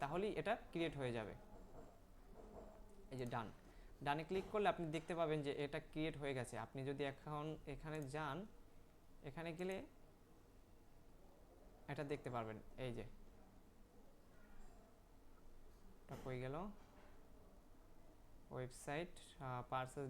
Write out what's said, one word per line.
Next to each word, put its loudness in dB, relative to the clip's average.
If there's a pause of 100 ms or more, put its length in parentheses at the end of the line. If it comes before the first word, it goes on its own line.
তাহলেই 4 (100)
এটা 6 (180)
ক্রিয়েট 4
হয়ে 4
যাবে। 2 (1800)
এই 0
যে 2
ডান, 2 (580)
ডানে 6
ক্লিক 4
করলে 10
আপনি 2 (100)
দেখতে 2
পাবেন 8
যে 6 (140)
এটা 2 (120)
ক্রিয়েট 4
হয়ে 4
গেছে। 2 (100)
আপনি -2 (100)
যদি 4 (100)
এখন 0 (300)
এখানে 0 (160)
যান, 2 (920)
এখানে 0 (100)
গেলে 4 (2250)
এটা 2
দেখতে 2
পারবেন। 4 (280)
এই 2
যে 0 (3000)
এটা -6 (100)
কই 2
গেল? 0 (2000)
ওয়েবসাইট, 0
আহ, -2 (100)
purchase 2